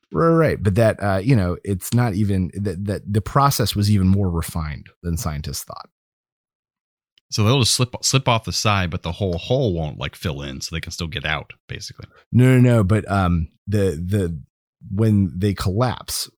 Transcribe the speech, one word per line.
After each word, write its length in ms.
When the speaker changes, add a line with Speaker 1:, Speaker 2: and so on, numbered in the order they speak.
Speaker 1:
Right, 160
right. 340
But 140
that, 260
uh, 220
you 100
know, 300
it's 300
not 200
even, 400
that, 300
that 280
the 100
process 520
was 160
even 160
more 240
refined 580
than 140
scientists 480
thought. 240
Speaker 2:
So 120
they'll 180
just 140
slip, 280
slip 260
off 160
the 80
side, 380
but 120
the 100
whole 260
hole 360
won't, 240
like, 160
fill 280
in, 180
so 160
they 40
can 120
still 160
get 160
out, 280
basically. 380
Speaker 1:
No, 260
no, 20
no. 240
But, 260
um, 380
the, 340
the, 400
when 420
they 180
collapse, 840